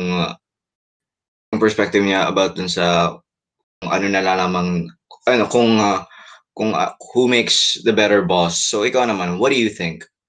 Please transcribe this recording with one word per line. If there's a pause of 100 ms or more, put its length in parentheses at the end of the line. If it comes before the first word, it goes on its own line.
(120)
ah, (1160)
yung
perspective
niya
about
dun
sa (640)
kung
ano
nalalamang, (320)
ano,
kung,
ah, (480)
kung,
ah, (240)
who
makes
the
better
boss.
So,
ikaw
naman,
what
do
you
think? (240)